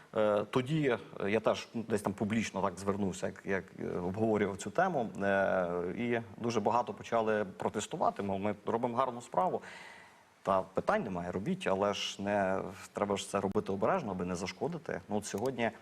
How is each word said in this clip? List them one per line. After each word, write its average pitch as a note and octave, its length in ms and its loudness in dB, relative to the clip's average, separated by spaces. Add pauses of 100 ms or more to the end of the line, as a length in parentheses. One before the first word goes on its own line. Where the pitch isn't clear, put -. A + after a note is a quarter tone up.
(160)
е, G#2+ 340 4
тоді, C3 480 2 (260)
е, G2 60 2
я G#2+ 100 4
теж, G#2+ 340 0
ну, A2+ 140 -2
десь G#2+ 140 2
там G2+ 100 2
публічно G2+ 500 0
так F2+ 160 0
звернувся, G2 480 -2
як, F#2 180 -8
як, F#2 200 0 (160)
е, F2 180 -4
обговорював G2+ 580 2
цю G2+ 140 -8
тему, D3+ 400 0 (120)
е, F#2+ 460 4 (280)
і A#2 240 0 (220)
дуже A#2 180 2
багато A2 340 2
почали A2 500 2
протестувати, G#2+ 800 -2
мов, G2 180 -2
ми G2+ 140 0 (120)
робимо A#2 300 0
гарну B2 240 0
справу. E3+ 420 0 (800)
Та F#2+ 200 4
питань G3 400 0
немає, F2+ 300 -4
робіть, F#3 340 -2
але G2 280 4
ж - 280 -6
не, G2 400 2 (300)
треба G2+ 240 2
ж - 140 -6
це G2+ 100 2
робити G2 320 0
обережно, A#2+ 380 0
аби F2+ 140 -2
не F2+ 100 -2
зашкодити. F#2+ 720 -4
Ну, G2+ 80 -2
от G#2 100 -2
сьогодні A#2 440 -2 (120)